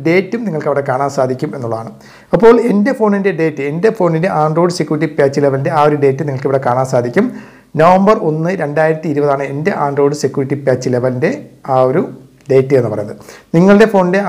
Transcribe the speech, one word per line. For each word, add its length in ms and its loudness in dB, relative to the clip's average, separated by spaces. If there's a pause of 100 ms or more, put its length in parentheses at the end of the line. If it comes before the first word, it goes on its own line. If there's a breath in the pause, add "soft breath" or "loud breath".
ഡേറ്റും 380 0
നിങ്ങൾക്ക് 240 -6
അവിടെ 200 -2
കാണാൻ 200 -2 (100)
സാധിക്കും 360 -2
എന്നുള്ളതാണ്. 340 -8 (440 loud breath)
അപ്പോൾ 200 6 (180)
എൻ്റെ 260 2
ഫോണിൻ്റെ 420 0
ഡേറ്റ്, 320 -2
എൻ്റെ 180 0 (100)
ഫോണിൻ്റെ 300 0 (120)
Android 380 0
security 280 -2 (120)
patch 260 2
level-ൻ്റെ 320 -2
ആ 100 4
ഒരു 160 2
ഡേറ്റ് 240 0
നിങ്ങൾക്ക് 220 -4
ഇവിടെ 180 0
കാണാൻ 260 0
സാധിക്കും. 320 0 (540 loud breath)
നവംബർ 360 6 (120)
ഒന്ന് 320 -2
രണ്ടായിരത്തി 540 0
ഇരുപതാണ് 280 0 (100)
എൻ്റെ 200 -2 (140)
Android 360 0
security 420 -2
patch 300 -2
level-ൻ്റെ 340 -2 (460)
ആ 20 2 (120)
ഒരു 120 0 (500)
ഡേറ്റ് 280 2
എന്ന് 160 0
പറയുന്നത്. 240 -8 (380 loud breath)
നിങ്ങളുടെ 360 6
ഫോണിൻ്റെ 360 2